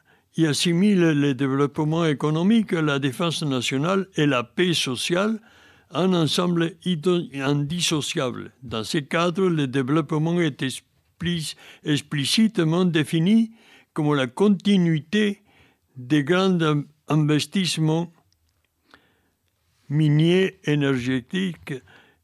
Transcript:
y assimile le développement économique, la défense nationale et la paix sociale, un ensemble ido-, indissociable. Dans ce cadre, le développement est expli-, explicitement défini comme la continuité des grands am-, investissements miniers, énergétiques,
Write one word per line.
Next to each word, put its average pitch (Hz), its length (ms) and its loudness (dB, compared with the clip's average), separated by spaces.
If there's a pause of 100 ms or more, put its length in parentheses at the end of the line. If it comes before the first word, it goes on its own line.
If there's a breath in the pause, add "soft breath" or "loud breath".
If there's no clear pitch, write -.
(380 soft breath)
y 160 80 2
assimile 175 560 2
le 147 320 2
développement 143 720 0
économique, 160 680 0
la 151 280 0
défense 143 440 -4
nationale 147 720 -2
et 151 100 0
la 127 180 0
paix 175 300 0
sociale, 175 680 -2 (520 soft breath)
un 185 220 0
ensemble 170 600 0 (100)
ido-, 175 480 -2
indissociable. 139 1200 -2 (100)
Dans 113 200 -6
ce 156 160 -2
cadre, 170 500 0
le 151 180 0
développement 151 720 0
est 151 220 -2
expli-, - 960 -8 (280 loud breath)
explicitement 160 1000 0
défini 170 640 2 (420 loud breath)
comme 147 220 0
la 131 120 0
continuité 202 1160 0 (540 soft breath)
des 131 260 0
grands 180 380 2
am-, 151 240 0 (240)
investissements 156 1040 0 (1800 soft breath)
miniers, 156 760 2
énergétiques, 139 1080 -2 (500 soft breath)